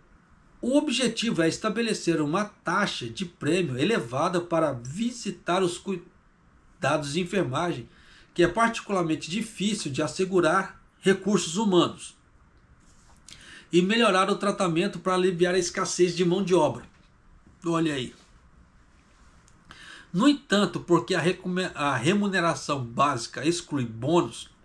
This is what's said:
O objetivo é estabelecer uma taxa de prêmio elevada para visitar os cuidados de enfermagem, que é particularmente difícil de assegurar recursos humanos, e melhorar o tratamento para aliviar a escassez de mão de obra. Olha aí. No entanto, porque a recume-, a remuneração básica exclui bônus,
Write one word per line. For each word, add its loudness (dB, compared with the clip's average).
O 2
objetivo 0
é 4
estabelecer -2
uma 0
taxa -4
de -8
prêmio -2
elevada 0
para 0
visitar -4
os -2
cuidados -6
de 0
enfermagem, -2
que 4
é 6
particularmente 0
difícil -4
de -4
assegurar 0
recursos 2
humanos, 2
e 6
melhorar 4
o 2
tratamento -2
para 0
aliviar 2
a 2
escassez 0
de 2
mão 2
de 0
obra. 2
Olha 0
aí. -6
No 4
entanto, 0
porque 2
a 2
recume-, -2
a 0
remuneração 0
básica -2
exclui -2
bônus, -2